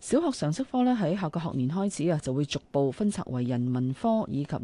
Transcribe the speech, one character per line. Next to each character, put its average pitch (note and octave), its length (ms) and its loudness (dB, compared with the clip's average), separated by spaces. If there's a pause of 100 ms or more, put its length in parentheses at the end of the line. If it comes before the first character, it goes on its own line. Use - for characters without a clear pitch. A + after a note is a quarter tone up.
小 B3+ 200 2
學 E4+ 180 2
常 D3+ 140 0
識 G3+ 120 -4
科 B3+ 200 0
呢， B3+ 160 4
喺 F3+ 180 0
下 F#3+ 120 -2
個 E3 100 -4
學 D#3+ 140 -4
年 C3 160 2
開 F#3+ 240 0
始 D3+ 160 0
啊， D#3 80 2
就 C3 160 -2
會 D3 100 2
逐 C#3 160 -4 (100)
步 C#3 220 2
分 G#3 180 0
拆 - 160 -6
為 B2 180 -2
人 B2 280 0
文 B2+ 220 0
科 A3 340 0
以 C#3 160 -2
及 D3 200 -4